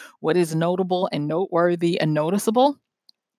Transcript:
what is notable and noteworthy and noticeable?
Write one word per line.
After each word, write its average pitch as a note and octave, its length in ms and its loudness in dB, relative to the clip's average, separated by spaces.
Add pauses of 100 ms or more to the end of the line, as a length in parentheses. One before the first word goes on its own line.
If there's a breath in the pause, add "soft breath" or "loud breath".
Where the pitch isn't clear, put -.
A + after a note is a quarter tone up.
(200 loud breath)
what D#3+ 180 0
is E3 160 0
notable F3+ 580 -2
and D3 160 -4
noteworthy E3+ 720 0
and D#3 140 0
noticeable? G3 640 2 (600)